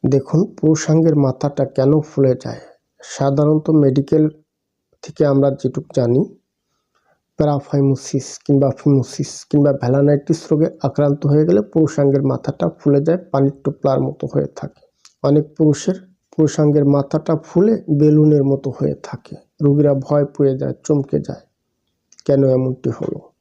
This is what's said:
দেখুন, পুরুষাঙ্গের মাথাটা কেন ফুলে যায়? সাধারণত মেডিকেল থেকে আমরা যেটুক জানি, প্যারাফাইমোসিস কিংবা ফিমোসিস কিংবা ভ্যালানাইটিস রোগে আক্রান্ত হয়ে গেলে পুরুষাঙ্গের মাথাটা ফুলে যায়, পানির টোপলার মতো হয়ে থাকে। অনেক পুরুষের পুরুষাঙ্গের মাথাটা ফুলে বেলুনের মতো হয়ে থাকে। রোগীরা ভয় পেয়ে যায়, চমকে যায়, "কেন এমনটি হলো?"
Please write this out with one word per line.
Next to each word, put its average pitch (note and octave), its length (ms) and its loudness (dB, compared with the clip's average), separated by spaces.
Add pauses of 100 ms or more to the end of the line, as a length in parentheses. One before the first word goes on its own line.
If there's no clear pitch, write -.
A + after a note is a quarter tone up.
(100)
দেখুন, D3+ 500 -2
পুরুষাঙ্গের D#3 560 2
মাথাটা C#3 480 -2
কেন C#3 360 0
ফুলে C3+ 440 0
যায়? A#2 160 -12 (420)
সাধারণত D3 680 -2
মেডিকেল D3 580 2 (760)
থেকে - 240 -2
আমরা C#3 240 2
যেটুক - 340 -6 (120)
জানি, B2 380 0 (1000)
প্যারাফাইমোসিস C#3 1080 -2
কিংবা C#3 240 2
ফিমোসিস - 800 -2
কিংবা C#3+ 220 2
ভ্যালানাইটিস C#3+ 800 0
রোগে D#3 180 0 (120)
আক্রান্ত C#3+ 440 -2
হয়ে D3+ 200 2
গেলে G3 160 2
পুরুষাঙ্গের C#3+ 600 0
মাথাটা C#3 460 -4
ফুলে C#3+ 320 0
যায়, D#3+ 180 0
পানির C#3 340 -2 (120)
টোপলার - 360 -2
মতো C#3 340 -6
হয়ে C#3+ 120 -2 (100)
থাকে। - 300 -16 (360)
অনেক D3 340 0
পুরুষের D#3 380 0 (420)
পুরুষাঙ্গের D3+ 480 2
মাথাটা C#3+ 520 0
ফুলে F#3+ 540 0
বেলুনের D3+ 540 4
মতো C#3 260 -2
হয়ে C#3+ 320 -4
থাকে। - 340 -16 (260)
রোগীরা C#3+ 320 2
ভয় C#3+ 300 -2
পেয়ে C#3 340 -2
যায়, C3+ 160 -6 (100)
চমকে C#3+ 360 -2
যায়, - 200 -12 (840)
"কেন C#3 200 2
এমনটি C3 460 -2
হলো?" - 300 -10 (200)